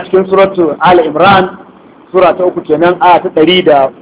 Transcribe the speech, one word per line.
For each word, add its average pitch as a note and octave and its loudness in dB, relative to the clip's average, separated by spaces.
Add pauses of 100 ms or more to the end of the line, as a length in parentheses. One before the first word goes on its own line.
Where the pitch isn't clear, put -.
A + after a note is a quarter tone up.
cikin F#3+ -2
suratu F#3+ 0
Ali E3 2
Imran, F#3 0 (540)
sura F3+ 2
ta F3+ -2
uku F3 -4
kenan, E3+ -2
aya E3 4
ta - -6
ɗari E3+ 0
da C#3 2 (120)